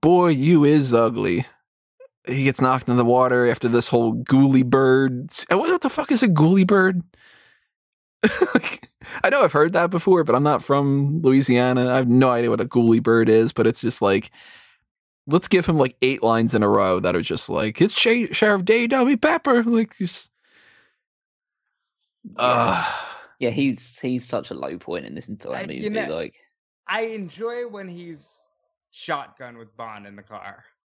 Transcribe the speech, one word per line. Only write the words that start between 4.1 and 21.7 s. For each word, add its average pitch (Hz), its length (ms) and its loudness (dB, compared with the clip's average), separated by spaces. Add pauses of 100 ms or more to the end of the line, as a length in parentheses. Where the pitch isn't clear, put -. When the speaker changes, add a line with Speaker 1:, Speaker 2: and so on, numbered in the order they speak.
Speaker 1:
ghoulie 131 540 4
bird. 131 640 2 (180)
What, 185 100 2 (120)
what 359 100 0
the 277 80 -4
fuck - 240 -4
is 247 100 2
a 247 60 2
ghoulie 180 380 4
bird? 190 360 2 (1200)
<laughs> 220 60 2 (260)
Like, - 280 -2 (420)
I 180 60 2
know 269 120 2
I've 165 100 2
heard 156 200 2
that 175 180 0
before, 180 340 2
but 120 100 2
I'm 135 80 2
not 147 200 0
from 143 600 0
Louisiana. 127 680 2
I 127 80 0
have 131 120 0
no 127 220 4
idea 120 200 0
what 113 100 -2
a - 60 -2
ghoulie 117 360 2
bird 113 280 2
is, 110 240 4
but 110 120 0
it's 113 140 -2
just - 220 -4
like, 98 280 0 (960)
let's 165 220 0
give 180 180 2
him, 160 120 0
like, 135 240 0
eight 131 200 0
lines 117 300 2
in 107 100 0
a 104 60 2
row 98 320 2
that 87 160 -2
are 82 60 0
just - 260 -6
like, 107 320 -4
"It's 202 180 2
Sh-, 233 340 0
Sheriff 202 320 0
J 233 240 2
W 262 280 2
Pepper." 277 460 0
Like, 226 340 -2
just, - 340 -10 (1900)